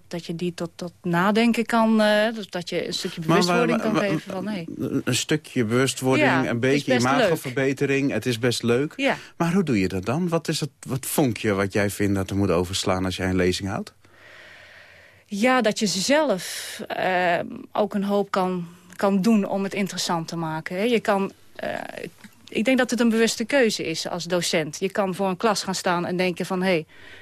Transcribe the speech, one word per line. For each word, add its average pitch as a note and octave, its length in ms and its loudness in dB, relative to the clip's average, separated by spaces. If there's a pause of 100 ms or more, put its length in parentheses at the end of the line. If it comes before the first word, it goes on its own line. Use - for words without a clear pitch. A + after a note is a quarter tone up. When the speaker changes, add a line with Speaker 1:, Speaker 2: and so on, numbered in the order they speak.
Speaker 1:
dat E3+ 180 -10
je F3 100 -6
die F3 180 -4
tot, E3+ 220 -8
tot F3 260 -10
nadenken G#3+ 640 2
kan, A3+ 360 4
eh, G#3+ 320 4
dus G#3+ 160 -10
dat F3 200 -8
je - 180 -2
een F#3+ 60 -6
stukje - 260 -6
Speaker 2:
Maar D#3+ 80 -4
waar, E3 100 4
Speaker 1:
bewustwording F3 440 2
kan - 120 0
Speaker 2:
waar, - 100 2
Speaker 1:
geven - 300 -2
van, F#3+ 140 -6
"Hé." G3+ 160 -6 (400)
Speaker 2:
een B2 120 0
stukje C3 500 -2
bewustwording, C3 600 2
Speaker 1:
Ja, F3+ 120 2
Speaker 2:
een - 60 0
Speaker 1:
het G2+ 80 -2
is A#2+ 60 -2
Speaker 2:
beetje C#3 340 2
Speaker 1:
best A#3+ 120 2
leuk. - 100 4
Speaker 2:
imagoverbetering, C#3 960 2
het G#2+ 140 -2
is B2 140 0
best A#2+ 240 0
leuk. B2 320 2
Speaker 1:
Ja. C4+ 200 0 (220)
Speaker 2:
Maar E3+ 160 0
hoe G3 100 4
doe C3+ 160 2
je F#2 80 2
dat F#2 180 -4
dan? D#3+ 240 0
Wat E3 180 0
is D#3+ 120 -2
het, D3+ 100 -4 (180)
wat B2+ 180 -6
vonkje A#2 480 0
wat G2 200 0
jij G#2 160 2
vindt G2+ 260 0
dat F#2+ 140 -2
er G2+ 60 -4
moet G2 160 2
overslaan F#2 540 0
als F#2 100 -2
jij F#2 140 -2
een F#2 60 0
lezing F#2 340 0
houdt? A#2+ 240 -6 (1300)
Speaker 1:
Ja, B3 360 2
dat G#3+ 180 0
je A3+ 80 2
zelf, G3 1000 0
eh, F3+ 520 0 (320)
ook G3+ 220 0
een G3+ 100 -2
hoop G3+ 280 0
kan, F#3 360 0 (280)
kan G3 260 2
doen G#3 240 4
om G3 180 -4
het G3 100 -6
interessant F3+ 540 -4
te - 80 -10
maken, D#3+ 420 -6
hè. G3 60 -2
Je A#3 160 2
kan, G3 320 0 (240)
eh, - 140 -8 (840)
ik A3 120 -2
denk C4 120 4
dat B3+ 120 2
het A3+ 100 -2
een A#3 100 4
bewuste A3+ 360 2
keuze A3+ 400 2
is D#3 220 -6
als E3+ 160 -6
docent. E3+ 560 -2
Je F#3+ 120 -2
kan F#3+ 240 -2
voor F#3+ 120 0
een F#3 100 -2
klas - 260 0
gaan F#3+ 120 -4
staan F3 300 0
en F3 120 -4
denken F3+ 280 -2
van, F#3 180 -2
"Hé, F3+ 220 2 (360)